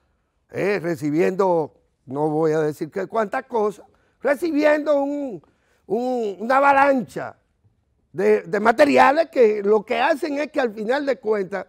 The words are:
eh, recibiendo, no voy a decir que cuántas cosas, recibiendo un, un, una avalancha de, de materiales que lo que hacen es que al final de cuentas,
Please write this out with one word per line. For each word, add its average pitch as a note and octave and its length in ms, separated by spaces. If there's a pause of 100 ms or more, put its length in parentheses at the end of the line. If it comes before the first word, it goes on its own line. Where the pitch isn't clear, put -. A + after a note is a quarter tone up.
(520)
eh, F#3 280
recibiendo, E3+ 920 (320)
no D3 240
voy D#3 220
a D#3 80
decir D3+ 320
que F#3+ 160
cuántas A3 380
cosas, G#3+ 420 (340)
recibiendo D4+ 800
un, C#4 400 (460)
un, A#3 520
una A#3 180
avalancha C4+ 800 (760)
de, G3+ 320
de E3+ 160
materiales B3+ 720
que G#3+ 320
lo G#3 200
que A#3 160
hacen C#4+ 380
es D4+ 140
que C#4+ 100
al A#3+ 100
final A#3 360
de C4 100
cuentas, G3 520